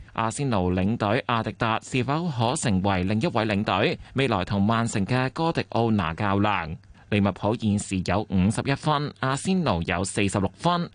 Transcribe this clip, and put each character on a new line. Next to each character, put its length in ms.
阿 180
仙 180
奴 240
領 240
隊 300
阿 160
迪 100
達 300
是 220
否 240
可 260
成 260
為 240
另 160
一 60
位 180
領 200
隊， 340
未 160
來 160
同 180
曼 240
城 180
嘅 260
哥 200
迪 200
奧 200
拿 240
較 240
量。 380
利 120
物 100
浦 240
現 220
時 260
有 240
五 220
十 160
一 80
分， 460
阿 140
仙 300
奴 220
有 180
四 240
十 100
六 160
分， 400